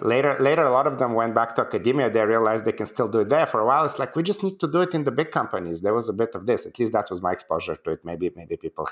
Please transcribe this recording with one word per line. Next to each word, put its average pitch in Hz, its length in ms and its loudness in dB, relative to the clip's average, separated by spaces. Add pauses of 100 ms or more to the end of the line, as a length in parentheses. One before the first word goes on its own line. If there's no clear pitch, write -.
Later, 135 380 2
later, 151 240 4
a 135 60 4
lot 135 180 4
of 135 100 -4
them 120 160 0
went 113 220 2
back 117 180 0
to - 80 2
academia. 117 480 0
They 110 160 4
realized 110 380 2
they 110 80 0
can 107 140 -4
still - 200 -2
do 107 140 2
it 104 80 2
there. 151 180 4
For 113 140 0
a 107 60 2
while, 143 180 4
it's 143 160 -4
like, 131 160 -6
"We 165 80 0
just 196 180 -2
need 190 160 -4
to - 80 -2
do 151 140 2
it 180 120 0
in 156 120 -2
the 135 80 0
big 156 180 -2
companies." 90 520 -4
There 101 120 2
was 117 140 0
a 104 40 -2
bit 110 220 -2
of 95 120 -10
this. 113 200 0
At - 140 -12
least 113 140 0
that 104 160 0
was 90 120 -8
my 90 80 0
exposure 82 460 -4
to - 160 -8
it. 78 120 -6
Maybe, 85 300 -4
maybe 82 220 -10
people 80 360 -8